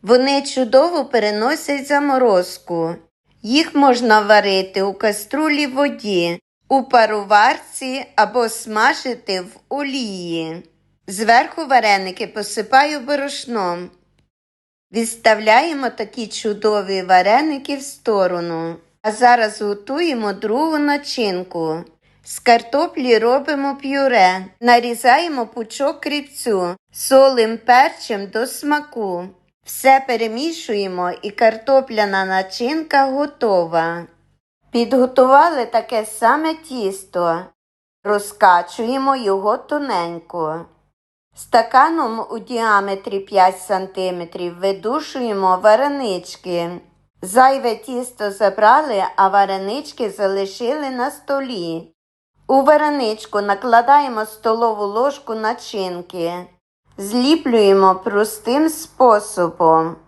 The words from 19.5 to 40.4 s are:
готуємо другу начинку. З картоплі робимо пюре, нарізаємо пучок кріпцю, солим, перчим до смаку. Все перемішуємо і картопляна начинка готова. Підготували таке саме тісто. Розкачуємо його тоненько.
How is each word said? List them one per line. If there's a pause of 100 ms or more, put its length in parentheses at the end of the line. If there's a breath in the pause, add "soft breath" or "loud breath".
готуємо
другу
начинку. (400)
З
картоплі
робимо
пюре, (160)
нарізаємо
пучок
кріпцю, (160)
солим,
перчим
до
смаку. (400)
Все
перемішуємо (100)
і
картопляна
начинка
готова. (680)
Підготували
таке
саме
тісто. (580)
Розкачуємо
його
тоненько. (720)